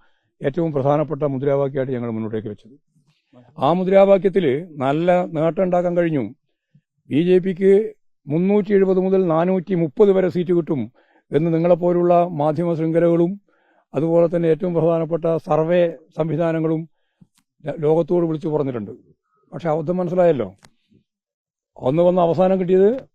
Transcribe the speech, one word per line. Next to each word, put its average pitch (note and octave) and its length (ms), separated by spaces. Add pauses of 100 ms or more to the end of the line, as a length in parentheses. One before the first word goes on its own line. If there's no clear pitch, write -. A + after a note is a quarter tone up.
(460)
ഏറ്റവും D#3+ 260
പ്രധാനപ്പെട്ട D3 500
മുദ്രാവാക്യമായിട്ട് C#3 680
ഞങ്ങൾ A#2+ 180
മുന്നോട്ടേക്ക് A2 380
വെച്ചത്. A2 280 (840)
ആ C3+ 140
മുദ്രാവാക്യത്തിൽ F#3+ 920 (100)
നല്ല E3 480
നേട്ടം E3 380
ഉണ്ടാക്കാൻ F3 340
കഴിഞ്ഞു. E3 280 (840)
ബി C3+ 120
ജെ F3+ 160
പിക്ക് G3 540 (340)
മുന്നൂറ്റി F#3+ 460
എഴുപത് F#3+ 260
മുതൽ F#3+ 280
നാനൂറ്റി F3 480
മുപ്പത് F3+ 380
വരെ F#3 160
സീറ്റ് F3 240
കിട്ടും D3+ 400 (400)
എന്ന് D#3+ 220
നിങ്ങളെപ്പോലുള്ള F3 600 (260)
മാധ്യമ D#3 340
ശൃംഖലകളും E3+ 680 (540)
അതുപോലെ E3 420
തന്നെ E3+ 120
ഏറ്റവും E3 260
പ്രധാനപ്പെട്ട E3 500 (220)
സർവേ E3 480 (220)
സംവിധാനങ്ങളും D#3+ 720 (760)
ല-, C#3+ 140
ലോകത്തോട് E3 460
വിളിച്ചു D#3 220
പറഞ്ഞിട്ടുണ്ട്. C3 420 (640)
പക്ഷെ E3 160
അബദ്ധം D#3+ 280
മനസ്സിലായല്ലോ. E3+ 520 (1400)
അന്ന് D3+ 160
വന്ന F3+ 180
അവസാനം F#3 400
കിട്ടിയത് F#3 300 (240)